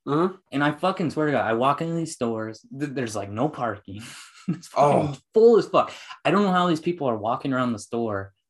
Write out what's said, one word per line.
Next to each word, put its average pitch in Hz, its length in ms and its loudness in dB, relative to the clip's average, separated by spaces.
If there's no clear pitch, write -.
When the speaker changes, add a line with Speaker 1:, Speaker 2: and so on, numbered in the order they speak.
Speaker 1:
Mm-hmm. 165 280 0
Speaker 2:
And 139 120 -2
I 147 80 2
fucking 180 400 -2
swear 151 160 0
to 147 60 0
God, 107 140 2
I 113 60 2
walk 135 280 0
into 165 140 -4
these 160 180 -4
stores, 110 520 -6
th-, 143 160 -6
there's, 120 220 -6
like, 98 140 -8
no 117 200 -2
parking. 107 580 -8
<laughs> - 40 -18
It's - 200 -6
fucking 143 400 2
Speaker 1:
Oh. 139 80 -10
Speaker 2:
full 226 240 8
as 175 100 2
fuck. - 240 2
I 147 80 2
don't 202 120 4
know 185 100 2
how 180 140 4
these 160 120 2
people 175 300 -2
are 113 80 0
walking 123 340 -2
around 127 220 0
the 104 60 -6
store 104 520 -4